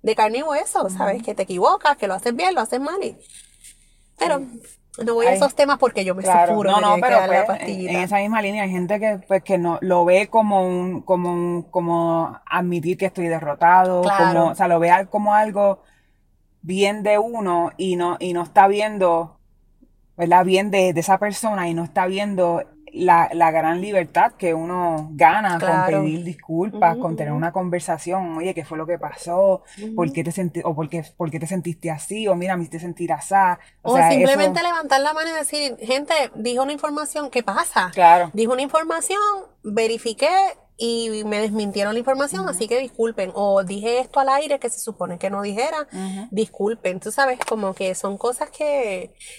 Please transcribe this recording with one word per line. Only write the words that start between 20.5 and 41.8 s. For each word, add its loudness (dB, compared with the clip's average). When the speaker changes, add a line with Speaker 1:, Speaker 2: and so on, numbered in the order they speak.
Speaker 2:
de, 2
de -2
esa 2
persona -4
y -4
no -4
está -2
viendo -2
la, 4
la 2
gran 0
libertad 0
que 0
uno -4
gana 2
Speaker 1:
Claro. 0
Speaker 2:
con 0
pedir -4
disculpas, 0
Speaker 1:
Ujú, -6
Speaker 2:
con -4
tener -6
Speaker 1:
ujú. -2
Speaker 2:
una -2
conversación, -4
"Oye, -6
¿qué -8
fue -10
lo -8
que -4
pasó? 0
Speaker 1:
Ujú. -10
Speaker 2:
¿Por -2
qué -6
te -6
senti-, -4
o -2
por -6
qué, -8
por -4
qué -8
te -8
sentiste -8
así? -6
O 2
mira, -4
me -4
hiciste -10
sentir -6
asá". 0
O -4
Speaker 1:
O 4
Speaker 2:
sea, 6
Speaker 1:
simplemente 4
Speaker 2:
eso 0
Speaker 1:
levantar 2
la 0
mano -4
y -6
decir, -4
"Gente, -2
dijo -2
una -2
información, -6
¿qué -4
pasa? 2
Speaker 2:
Claro. 8
Speaker 1:
Dijo 0
una 0
información, -2
verifiqué -2
y -4
me -2
desmintieron -2